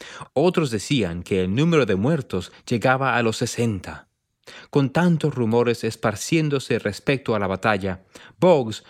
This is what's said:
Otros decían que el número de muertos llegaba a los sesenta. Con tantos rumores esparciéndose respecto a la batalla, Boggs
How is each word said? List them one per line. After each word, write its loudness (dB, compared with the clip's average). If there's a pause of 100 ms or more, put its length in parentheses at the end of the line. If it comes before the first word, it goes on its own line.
(340)
Otros 2
decían -2
que -2
el -2
número 2
de 0
muertos -2 (160)
llegaba 0
a 2
los -2
sesenta. -4 (600)
Con 2
tantos 2
rumores 2
esparciéndose -2
respecto -2
a 0
la 0
batalla, -2 (340)
Boggs 4